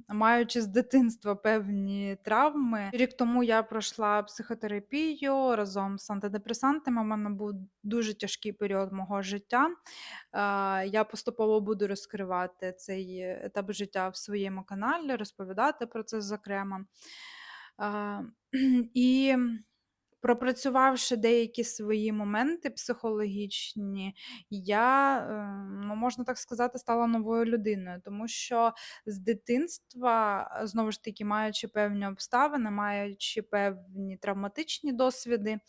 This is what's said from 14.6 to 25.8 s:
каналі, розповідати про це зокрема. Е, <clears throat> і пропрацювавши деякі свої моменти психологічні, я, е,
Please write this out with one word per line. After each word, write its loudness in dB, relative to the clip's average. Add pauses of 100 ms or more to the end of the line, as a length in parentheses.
каналі, -2
розповідати -2
про -8
це -6
зокрема. -6 (960)
Е, -4 (280)
<clears throat> 4
і 4 (840)
пропрацювавши 4
деякі 4
свої -2
моменти 0
психологічні, -4 (360)
я, 4
е, -6 (380)